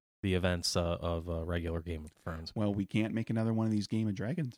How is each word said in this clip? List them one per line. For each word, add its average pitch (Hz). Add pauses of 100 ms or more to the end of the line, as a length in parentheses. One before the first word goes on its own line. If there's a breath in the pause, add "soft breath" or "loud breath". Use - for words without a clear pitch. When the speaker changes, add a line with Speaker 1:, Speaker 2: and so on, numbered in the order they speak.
(220)
Speaker 1:
the 95
events, 90
uh, 85
of, 85
uh, 82
regular 82
Game 80
of 78 (120)
Thrones. 82
Speaker 2:
Well, 104
we 101
can't 107
make 113
another 113
one 113
of 110
these 104
Game 110
of 104
Dragons, 123